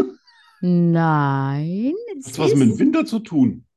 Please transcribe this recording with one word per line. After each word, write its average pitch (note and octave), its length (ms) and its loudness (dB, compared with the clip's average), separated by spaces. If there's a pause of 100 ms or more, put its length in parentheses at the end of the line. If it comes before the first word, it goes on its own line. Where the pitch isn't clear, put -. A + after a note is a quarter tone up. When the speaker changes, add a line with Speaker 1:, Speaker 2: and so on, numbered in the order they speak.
(260)
Speaker 1:
<laughs> - 360 -20
Speaker 2:
Nein, E3 1300 0 (260)
es C4 80 -16
Speaker 1:
Hat's - 120 -12
was - 160 2
mit C#4 80 4
dem - 100 4
Speaker 2:
ist - 60 -6
Speaker 1:
Winter D#4+ 260 2
zu A3+ 140 -4
tun? C3 460 -2 (120)